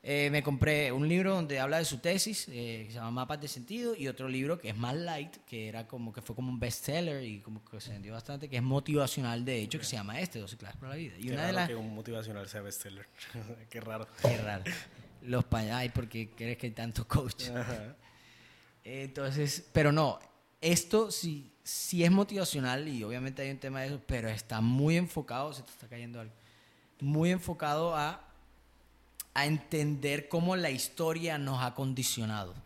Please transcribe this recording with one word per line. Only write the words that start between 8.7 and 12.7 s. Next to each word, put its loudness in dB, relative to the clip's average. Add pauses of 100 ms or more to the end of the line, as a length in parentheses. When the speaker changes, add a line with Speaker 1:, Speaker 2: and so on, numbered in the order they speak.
Speaker 1:
de 0
hecho, -4
que -6
Speaker 2:
Ok. -2
Speaker 1:
se -4
llama -4
este, -4
Doce -10
claves -12
para -12
la -6
vida. -10
Y -10
Speaker 2:
Qué -4
Speaker 1:
una -2
de 0
Speaker 2:
raro 0
Speaker 1:
las 2
Speaker 2:
que -4
un -6
motivacional -8
sea -8
bestseller. -10 (260)